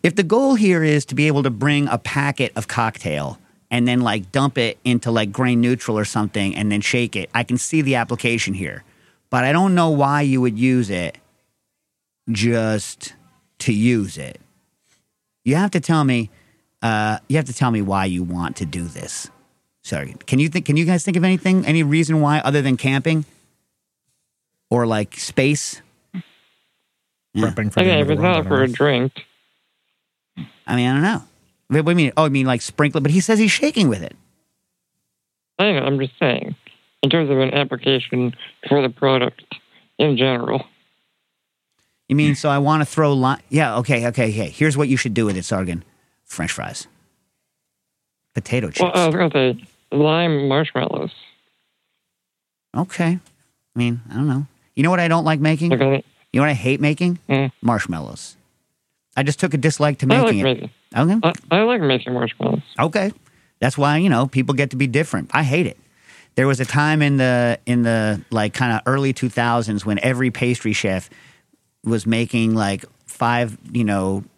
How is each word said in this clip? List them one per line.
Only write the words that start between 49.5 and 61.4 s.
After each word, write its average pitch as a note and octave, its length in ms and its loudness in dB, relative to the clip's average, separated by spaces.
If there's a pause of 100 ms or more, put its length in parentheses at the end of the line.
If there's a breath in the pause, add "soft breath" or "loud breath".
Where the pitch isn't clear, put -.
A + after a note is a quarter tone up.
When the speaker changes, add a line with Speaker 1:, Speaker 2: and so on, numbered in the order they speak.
Speaker 3:
lime D3+ 560 2
marshmallows. - 640 -2 (1600)
Speaker 1:
Okay. F3 300 -2
I - 760 -6
mean, A#2+ 300 0
I - 60 -12
don't C#3 120 0
know. C#3 180 0 (300)
You C#3 80 2
know E3+ 60 4
what F3+ 100 2
I E3+ 80 2
don't E3 180 2
like D#3 140 2
making? D#3 340 2
Speaker 3:
Okay. C3+ 300 2 (300)
Speaker 1:
You B2 60 2
know C#3 40 4
what D3+ 60 4
I C#3+ 40 2
hate C3 280 0
making? E3+ 380 0 (100)
Speaker 3:
Mm. C3+ 220 2 (100)
Speaker 1:
Marshmallows. F2 720 -4 (800)
I C#3 80 0
just C#3+ 160 -2
took E3 140 -2
a D#3 40 -2
dislike D3 420 0
to C3 100 0
Speaker 3:
I A#3 100 6
like A#3+ 60 4 (100)
Speaker 1:
making G2 40 0
it. - 40 0
Speaker 3:
making C3 260 -2 (280)
Speaker 1:
Okay. F3 220 4 (320)